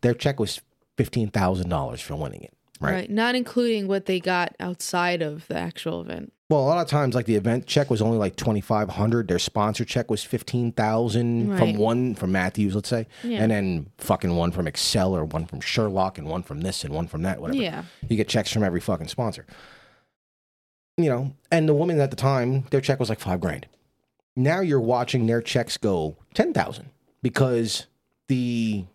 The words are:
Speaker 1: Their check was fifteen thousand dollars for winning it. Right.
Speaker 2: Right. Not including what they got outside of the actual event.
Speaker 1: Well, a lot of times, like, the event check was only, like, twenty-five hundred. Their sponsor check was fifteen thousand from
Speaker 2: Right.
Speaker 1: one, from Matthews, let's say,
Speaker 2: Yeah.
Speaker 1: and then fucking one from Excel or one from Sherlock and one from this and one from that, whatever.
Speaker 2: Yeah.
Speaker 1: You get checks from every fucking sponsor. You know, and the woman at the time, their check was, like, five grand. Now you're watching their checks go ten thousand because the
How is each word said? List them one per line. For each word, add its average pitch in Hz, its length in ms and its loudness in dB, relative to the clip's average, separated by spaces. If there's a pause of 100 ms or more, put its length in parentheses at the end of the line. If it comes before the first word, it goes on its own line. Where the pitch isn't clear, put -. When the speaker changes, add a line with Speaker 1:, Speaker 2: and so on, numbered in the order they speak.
Speaker 1:
Their 120 140 2
check 135 260 -2
was 107 200 -4 (360)
fifteen 117 320 0
thousand 92 400 0
dollars 67 320 -4
for - 160 -10
winning 53 260 -8
it. - 100 -20 (280)
Right. - 120 0
Speaker 2:
Right. 185 180 -4
Not 233 260 0
including 233 500 0
what 196 200 -2
they 190 120 0
got 180 400 -2
outside 175 640 -2
of 151 240 -6
the 170 100 -6
actual 165 460 -6
event. - 300 -10 (160)
Speaker 1:
Well, 147 120 6
a 131 80 2
lot 170 120 2
of 160 80 -2
times, 139 280 2
like, 113 100 0
the 113 80 2
event 113 320 2
check 143 240 2
was 110 100 2
only, 110 180 4
like, 98 180 0
twenty-five 107 540 0
hundred. 107 380 2
Their 87 120 2
sponsor 107 440 0
check - 260 -4
was 110 120 -2
fifteen 120 500 -2
thousand 117 760 2 (100)
from 113 140 4
Speaker 2:
Right. 107 60 0
Speaker 1:
one, 117 380 2
from 92 180 -2
Matthews, 95 440 2
let's 101 120 -4
say, 113 200 -2 (160)
Speaker 2:
Yeah. 233 180 -2
Speaker 1:
and 110 80 4
then 92 480 0
fucking 90 380 0
one 85 160 2
from 85 160 -2
Excel 95 480 0
or 78 80 -2
one 80 220 -4
from 69 140 -10
Sherlock 98 580 -2
and 76 100 -10
one 87 160 -4
from - 160 -10
this 90 240 -4
and 143 100 -6
one 170 140 -4
from - 140 -6
that, - 180 -2
whatever. 262 200 -4
Speaker 2:
Yeah. 170 220 -6 (260)
Speaker 1:
You 113 80 0
get 104 120 0
checks - 240 0
from 110 100 2
every 87 180 0
fucking 80 280 -4
sponsor. - 360 -6 (1500)
You 165 140 2
know, 131 220 -2 (180)
and 160 180 4
the 151 60 6
woman 160 260 2
at 139 100 2
the 143 60 -10
time, 131 540 2
their 139 100 4
check 135 180 2
was, 117 100 0
like, 110 120 -2
five 92 200 0
grand. 78 260 -4 (680)
Now 147 260 2
you're 151 200 4
watching 120 460 2
their 117 160 2
checks - 340 -2
go 80 400 0 (180)
ten 330 180 4
thousand - 380 -4 (320)
because 123 640 0 (420)
the 117 560 0 (100)